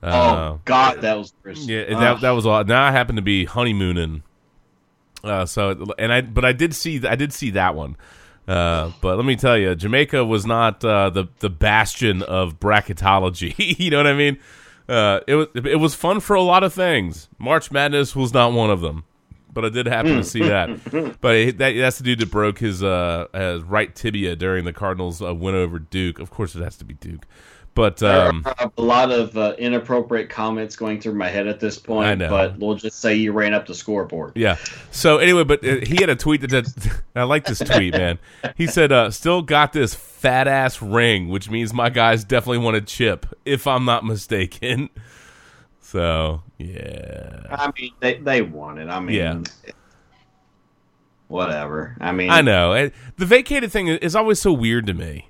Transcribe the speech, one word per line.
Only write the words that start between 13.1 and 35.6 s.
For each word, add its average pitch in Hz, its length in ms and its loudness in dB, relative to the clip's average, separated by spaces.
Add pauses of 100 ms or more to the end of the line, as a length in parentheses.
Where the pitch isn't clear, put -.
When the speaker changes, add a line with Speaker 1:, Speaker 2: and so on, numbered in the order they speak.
Speaker 2:
<laughs> 185 200 -2
You 175 140 -2
know 143 60 2
what 147 100 4
I 143 60 4
mean? 143 260 0 (480)
Uh, 104 400 2
it 139 80 2
was, 151 180 2
it 139 280 0
was 156 140 2
fun 196 260 -2
for 208 160 0
a 185 40 4
lot 180 220 4
of 185 100 0
things. 123 540 -2 (100)
March 147 340 0
Madness 143 440 0
was 127 180 -2
not 120 200 4
one 113 180 2
of 92 100 0
them, 80 220 -6 (500)
but 113 100 -4
I 113 60 0
did 120 160 -2
happen 120 320 2
to 110 60 0
see 107 200 -4
that. 101 260 2 (220)
Speaker 1:
<laughs> 147 300 -6
Speaker 2:
But 120 140 4
it, 113 240 2
that, 135 160 2
that's 127 240 0
the 131 40 -12
dude 123 160 0
that 113 120 -2
broke 104 280 0
his, 98 240 -4
uh, 87 480 -2
his 90 320 -4
right 101 300 -2
tibia 101 420 -4
during 92 300 -2
the 85 80 -6
Cardinals', 90 480 -6
uh, 90 140 -6
win 92 180 -4
over 90 240 -2
Duke. 87 420 -4
Of 78 120 -14
course, 92 240 -8
it 82 80 -8
has - 140 -10
to - 80 -20
be 76 100 -16
Duke. 78 320 -16 (460)
But, 107 240 4
Speaker 1:
There 95 300 6
Speaker 2:
um, 82 160 0 (160)
Speaker 1:
are 120 180 -2
a - 40 -4
lot 123 300 4
of, 110 260 0
uh, 104 220 0
inappropriate 120 680 -2
comments 110 460 -6
going 107 240 -6
through 107 140 -6
my 95 160 -2
head 101 180 -2
at 104 140 -6
this 107 160 -4
point, 110 300 -2
Speaker 2:
I 104 80 2
know. 90 140 -4
Speaker 1:
but 95 300 0
we'll 104 160 -2
just 107 240 -10
say 107 160 2
you 107 180 0
ran 104 200 0
up 104 140 -2
the 87 80 -12
scoreboard. 87 600 -6
Speaker 2:
Yeah. 107 220 2 (320)
So 151 300 4
anyway, 175 260 6
but, 143 200 2